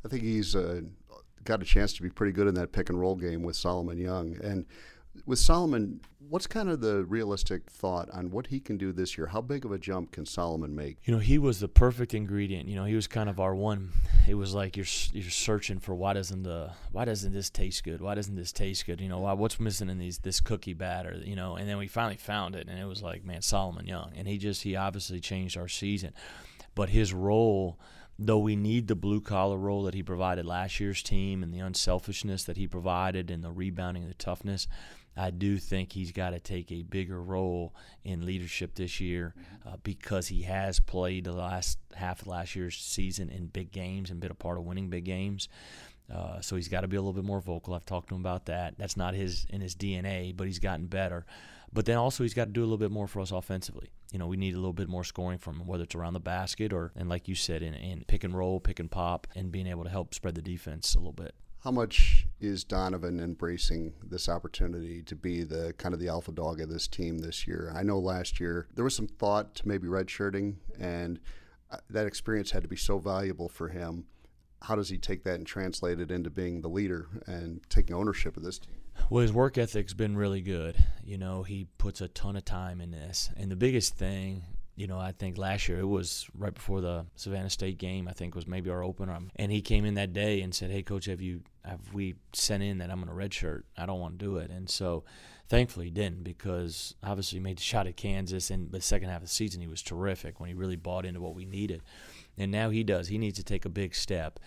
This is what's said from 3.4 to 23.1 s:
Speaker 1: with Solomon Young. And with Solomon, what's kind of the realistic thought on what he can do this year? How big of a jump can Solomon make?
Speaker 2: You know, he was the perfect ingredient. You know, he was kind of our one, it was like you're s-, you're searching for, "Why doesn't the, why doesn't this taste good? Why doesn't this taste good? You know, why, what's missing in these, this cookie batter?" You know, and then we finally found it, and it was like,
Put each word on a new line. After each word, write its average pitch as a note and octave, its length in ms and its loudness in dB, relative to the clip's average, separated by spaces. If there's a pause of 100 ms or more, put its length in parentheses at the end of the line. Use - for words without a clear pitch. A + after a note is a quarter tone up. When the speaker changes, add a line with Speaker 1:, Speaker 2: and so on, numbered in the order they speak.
Speaker 1:
with E2+ 140 -4
Solomon F2 420 -2
Young. F2+ 460 -2
And G2 220 -2 (600)
with B2+ 120 2
Solomon, D3+ 640 8 (260)
what's F3 200 -2
kind G#3 220 -2
of D#3 120 0
the G2+ 240 2
realistic G2+ 640 0
thought F2+ 420 -2
on F2+ 200 -6
what A#2 160 -4
he C3+ 120 -4
can A2 180 -4
do F#2+ 140 -2
this F2+ 240 -2
year? D#2 120 -4
How G#2+ 140 -2
big B2+ 220 -4
of A2+ 80 -6
a G2 60 -2
jump F#2 340 -4
can D#2 140 -8
Solomon D#2+ 500 -2
make? D2 280 -8
Speaker 2:
You A#2+ 100 2
know, A2+ 60 4
he A#2+ 180 10
was C3 220 4
the G3+ 80 0
perfect A#2+ 480 8
ingredient. G2 520 -2
You G2+ 80 -4
know, G2 100 -2
he G#2+ 100 2
was A2 100 2
kind G#2+ 240 -2
of F#2+ 100 -4
our F#2+ 140 2
one, G2 380 0 (360)
it G2+ 60 10
was G2 220 2
like G2 200 -2
you're G2 100 -2
s-, - 280 2
you're F2+ 160 -4
searching G#2 480 0
for, F#2+ 160 -4
"Why F#2+ 200 2
doesn't F#2+ 300 -2
the, E2+ 280 -6 (200)
why A2+ 140 0
doesn't G2+ 260 0
this G2 200 -4
taste - 320 2
good? E2 180 -6
Why G2+ 140 -2
doesn't G2+ 200 -4
this F2 160 -6
taste G2 360 0
good? F2 120 -4
You F#2+ 80 -4
know, F2+ 120 -4
why, G2 140 0
what's G#2 260 0
missing G#2 300 -2
in F#2 100 -4
these, F2 180 -6
this - 240 0
cookie G2 320 2
batter?" F2 500 -6
You G2 120 -6
know, F#2 220 -4
and G2+ 120 -4
then G2+ 80 -2
we G2 100 -6
finally A2 300 -2
found G2 380 -4
it, E2 120 -8
and F2+ 120 -10
it G2 60 -6
was G2 180 -8
like, F2+ 200 -8